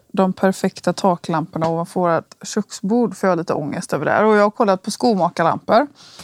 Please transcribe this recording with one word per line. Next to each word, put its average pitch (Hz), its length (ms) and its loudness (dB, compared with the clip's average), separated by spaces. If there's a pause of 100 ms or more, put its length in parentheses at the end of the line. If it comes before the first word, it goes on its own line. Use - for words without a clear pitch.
(140)
de 190 200 2
perfekta - 600 -2
taklamporna 165 760 -2
ovanför 165 300 -4
vårt 170 480 -2
köksbord 214 680 -2
för 202 100 -2
jag 190 40 4
har 175 60 0
lite 165 160 -4
ångest - 400 -6
över 147 120 -2
det 143 60 0
här. 107 120 4
Och 214 140 4
jag 208 60 4
har 208 80 2
kollat 196 300 0
på 208 100 -8
skomakarlampor. 185 960 2 (360)